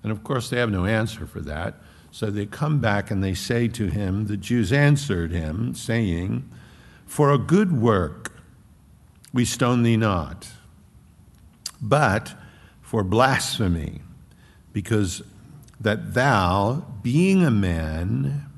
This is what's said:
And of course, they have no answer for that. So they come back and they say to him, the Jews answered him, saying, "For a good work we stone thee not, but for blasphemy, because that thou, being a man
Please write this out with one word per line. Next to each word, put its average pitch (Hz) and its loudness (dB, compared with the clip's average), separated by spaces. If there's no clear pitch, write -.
And 110 -4
of 107 -6
course, 131 -4
they 123 0
have 120 2
no 92 0
answer 110 -2
for - -12
that. 73 -8
So 107 -6
they 101 -4
come 151 -2
back 101 0
and 98 0
they 95 0
say 120 -2
to 117 -4
him, 101 -2
the 104 -4
Jews 101 0
answered 139 2
him, 85 -4
saying, 113 -2
"For 143 4
a 143 4
good 175 2
work 98 0
we 123 2
stone 123 2
thee 117 4
not, 87 -2
but 113 2
for 107 -2
blasphemy, 101 0
because 101 -2
that 107 -2
thou, 104 2
being 180 4
a 139 4
man 98 -2